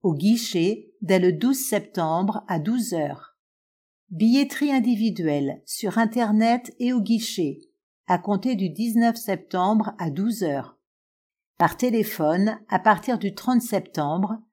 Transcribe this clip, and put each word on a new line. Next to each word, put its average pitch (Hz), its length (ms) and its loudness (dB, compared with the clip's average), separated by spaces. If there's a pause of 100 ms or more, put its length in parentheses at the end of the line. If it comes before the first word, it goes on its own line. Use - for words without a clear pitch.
Au 165 140 0
guichet, 196 760 0 (120)
dès 185 160 4
le 180 120 4
douze 247 280 0
septembre 190 880 -2
à 175 100 -2
douze 202 380 -2
heures. 143 420 -6 (720)
Billetterie 269 640 2
individuelle 196 960 0
sur 202 320 -4
Internet 226 800 2
et 247 120 0
au 247 100 0
guichet, 185 580 -2 (480)
à 180 100 2
compter 202 380 -2
du 185 160 -2
dix-neuf 226 440 0
septembre 196 840 -2
à 165 100 -4
douze 196 320 -4
heures. 139 380 -4 (800)
Par 175 180 2
téléphone, 208 800 0 (100)
à 190 120 0
partir 220 400 2
du 196 160 -4
trente 247 260 2
septembre 190 800 -4 (140)